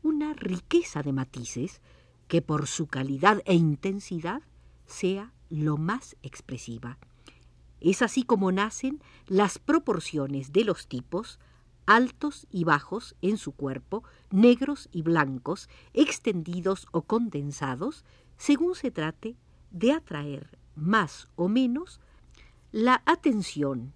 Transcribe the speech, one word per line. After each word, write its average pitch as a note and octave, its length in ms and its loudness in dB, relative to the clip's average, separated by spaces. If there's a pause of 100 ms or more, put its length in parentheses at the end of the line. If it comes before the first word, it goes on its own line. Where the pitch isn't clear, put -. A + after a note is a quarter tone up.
una D4+ 320 0
riqueza F#3 680 -2
de C#3+ 100 -2
matices C3 680 -6 (460)
que E3+ 140 2
por D3+ 260 -2
su - 200 -4
calidad C#3 580 2
e F#3+ 100 2
intensidad F3 880 -2 (440)
sea G3 460 -4 (180)
lo D3+ 260 0
más F3+ 460 -4
expresiva. B2 760 -12 (800)
Es F#3+ 220 2
así B3 200 0
como G3 280 2
nacen G#3+ 520 -2 (240)
las G3 320 2
proporciones C#3+ 920 -2
de G3 120 4
los G3 220 -2
tipos, E3+ 520 -10 (480)
altos B3 640 2
y F3 140 -2
bajos D#3+ 560 0
en G#3 160 0
su D3 160 -10
cuerpo, C#3+ 520 -8 (260)
negros B3 600 4
y E3+ 120 -6
blancos, D3+ 680 0 (240)
extendidos F#3 1000 -2
o E3 100 -2
condensados, D3 1040 -4 (340)
según E4 360 2
se - 160 -4
trate D#3+ 460 -6 (340)
de G#3+ 220 2
atraer D3 680 -6 (180)
más F3 600 0
o F3 120 0
menos B3+ 520 0 (720)
la A#3 320 2
atención C#3+ 920 0